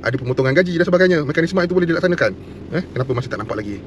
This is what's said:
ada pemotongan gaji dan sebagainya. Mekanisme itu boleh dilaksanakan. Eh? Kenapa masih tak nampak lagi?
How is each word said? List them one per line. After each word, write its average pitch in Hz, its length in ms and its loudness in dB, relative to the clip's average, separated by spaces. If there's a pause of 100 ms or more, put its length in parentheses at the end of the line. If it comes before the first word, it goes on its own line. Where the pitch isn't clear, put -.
ada 117 160 0
pemotongan 131 320 0
gaji 175 240 2
dan 175 80 2
sebagainya. 180 400 4
Mekanisme 165 400 0
itu 175 80 -2
boleh 180 160 2
dilaksanakan. 165 480 2 (400)
Eh? 185 160 -2
Kenapa 131 240 -4
masih 120 160 -4
tak 101 80 -6
nampak 104 160 -4
lagi? 101 300 -6